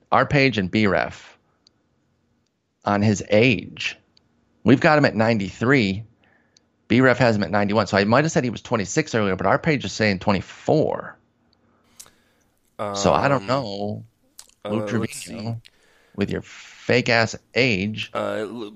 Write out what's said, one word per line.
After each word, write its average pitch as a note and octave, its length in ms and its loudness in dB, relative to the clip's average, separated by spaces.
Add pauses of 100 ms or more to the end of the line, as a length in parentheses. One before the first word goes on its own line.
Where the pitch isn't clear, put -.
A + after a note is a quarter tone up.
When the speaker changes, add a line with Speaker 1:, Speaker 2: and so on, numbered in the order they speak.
(100)
Speaker 1:
our B2+ 160 4
page C3+ 320 2
and F#2 100 -2
B-Ref F2 720 -2 (1500)
on G2+ 180 0
his G#2 260 2
age. - 680 0 (680)
We've B2+ 160 6
got D#3 180 4
him C#3+ 60 4
at A2+ 100 0
ninety-three. A2 880 0 (840)
B-Ref B2 300 4
has A#2 180 4
him G2+ 80 -2
at E2 80 -6
ninety-one. G#2 340 0
So G#2 100 0
I G2 60 4
might A#2 220 2
have D#3+ 80 -4
said D#3 100 0
he B2 80 -4
was - 120 -12
twenty-six A#2 520 -4
earlier, G2+ 220 0
but F#2 100 -4
our A#2+ 140 2
page D3+ 240 -2
is G2 80 -8
saying G#2 260 0
twenty-four. - 960 -2 (1800)
So F#2+ 180 2
I F#2+ 160 2
don't C3+ 140 0
Speaker 2:
Um, G2 40 -12
Speaker 1:
know, A2 580 -6 (600)
Speaker 2:
uh, G2+ 60 -8
Speaker 1:
Lou G#2+ 100 -2
Speaker 2:
let's G#2 100 -8 (320)
Speaker 1:
Trevino, A#2 420 -10
Speaker 2:
see. - 60 -20 (460)
Speaker 1:
with G2+ 140 -4
your F2+ 120 -6
fake-ass - 920 -2 (180)
age. G#2+ 580 -2
Speaker 2:
Uh, G#2 280 -6
L-, G#2+ 360 -10